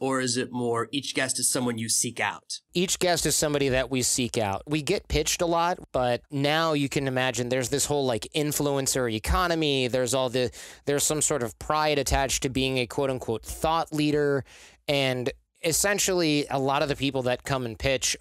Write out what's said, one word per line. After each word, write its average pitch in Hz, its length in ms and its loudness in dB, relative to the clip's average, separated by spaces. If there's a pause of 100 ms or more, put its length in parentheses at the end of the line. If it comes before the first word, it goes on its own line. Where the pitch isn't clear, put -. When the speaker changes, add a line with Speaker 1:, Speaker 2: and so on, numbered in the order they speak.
Speaker 1:
or 131 200 0
is 123 160 0
it 123 140 -2
more 117 400 -2
each - 240 -6
guest 135 240 -2
is 120 100 0
someone 120 300 0
you 113 100 -4
seek 113 300 -2
out? 104 400 -6 (160)
Speaker 2:
Each 180 240 0
guest 175 280 2
is 147 100 2
somebody 147 320 2
that 127 240 0
we 131 100 2
seek 117 340 0
out. 101 300 -2
We 151 160 -2
get 160 240 -2
pitched - 340 0
a 180 60 0
lot, 170 320 0 (140)
but 123 280 0 (120)
now 151 400 0
you 143 160 0
can 139 180 -2
imagine 127 420 0
there's 127 200 0
this 135 180 0
whole, 143 180 0
like, 120 300 -2
influencer 143 760 0
economy. 156 760 2
There's 123 280 0
all 131 160 0
the, 123 200 0 (340)
there's 143 200 0
some 151 180 0
sort 135 220 0
of 107 160 -6
pride 151 400 2
attached 135 420 0
to 143 60 0
being 131 300 0
a 123 100 0
quote 139 200 -2
unquote 120 360 -4
thought - 480 -2
leader. 147 520 2 (440)
And 131 440 0 (300)
essentially, 175 880 2
a 139 100 -2
lot 135 220 2
of 156 80 0
the 139 80 0
people 135 240 -2
that 123 240 -2
come 131 220 -2
and 110 120 -8
pitch - 420 0